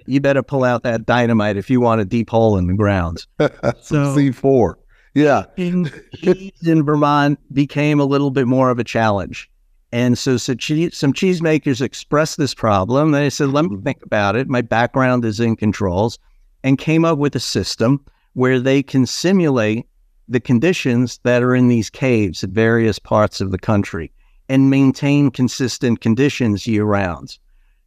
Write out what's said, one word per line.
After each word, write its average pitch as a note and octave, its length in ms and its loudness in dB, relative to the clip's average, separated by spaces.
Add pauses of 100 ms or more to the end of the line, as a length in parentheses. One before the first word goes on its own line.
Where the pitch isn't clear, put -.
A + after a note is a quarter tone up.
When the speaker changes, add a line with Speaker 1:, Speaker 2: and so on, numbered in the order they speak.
Speaker 1:
you C#3 160 0
better C#3 220 2
pull C3+ 200 -2
out B2 200 0
that A2+ 220 -4
dynamite A#2 520 2
if G2 120 -8
you B2 120 4
want A2+ 200 2
a G2 40 -4
deep A2+ 240 -2
hole A2+ 280 2
in F2 100 0
the F#2 80 0
ground. F#2+ 500 -2 (140)
Speaker 2:
<laughs> - 420 -2
Speaker 1:
So C#3+ 340 -2
Speaker 2:
C C#3 160 2
four. A#2+ 480 0 (360)
Yeah. C#3 300 2 (120)
Speaker 1:
in, F3 340 -2 (240)
cheese F#3 360 -2 (120)
in D#3+ 220 4
Vermont D3 540 2 (140)
became D3 460 0
a C#3 60 2
little C#3 260 0
bit B2+ 160 0
more B2+ 220 2
of A#2+ 100 -2
a A2+ 40 -4
challenge. G#2+ 680 -2 (420)
And A#2+ 280 0
so, C3 180 0
so C3 160 -4
che-, D#3 380 -4
some C#3 220 -2
cheesemakers D#3 680 -2
expressed - 560 -4
this C#3+ 160 -2
problem. A2+ 580 0
They C#3+ 200 0
said, C#3+ 180 -2
"Let D3 160 0
me G3 180 -6
think C#3 200 -6
about G#2 320 -2
it." C3+ 120 -2
My B2 140 0
background A#2+ 640 0
is G#2+ 140 -4
in A#2 160 0
controls, G#2+ 640 -2 (440)
and C3+ 140 2
came D#3+ 280 0
up E3 120 0
with C#3+ 180 -2
a B2+ 40 -4
system A#2 680 -2 (280)
where B2+ 260 0
they C3+ 240 2
can C3 240 0
simulate C3 800 0 (400)
the A#2+ 120 -2
conditions B2 840 0
that B2 180 2
are B2+ 140 2
in B2+ 140 4
these A#2 200 0
caves A2 540 -2
at F#2+ 80 -8
various A2+ 480 2
parts G#2+ 420 -2
of G2 80 -4
the F#2 80 -4
country G2 540 -4 (360)
and C3+ 220 4
maintain C#3 640 2
consistent B2 680 -2
conditions A2+ 680 0
year G#2+ 180 0
round. F#2 540 -4 (480)